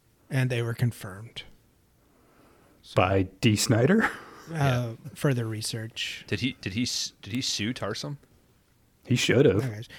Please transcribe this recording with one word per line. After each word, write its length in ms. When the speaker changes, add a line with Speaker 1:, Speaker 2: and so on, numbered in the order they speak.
Speaker 1:
and 180
they 140
were 100
confirmed. 720
Speaker 2:
By 260
Dee 160
Snider? 480
Speaker 1:
Uh, 40
Speaker 3:
Yeah. 380
Speaker 1:
further 320
research. 800
Speaker 3:
Did 140
he, 200
did 140
he 80
s-, 300
did 100
he 80
sue 320
Tarsum? 460
Speaker 2:
He 80
should 320
have. 180
Speaker 1:
Okay. 180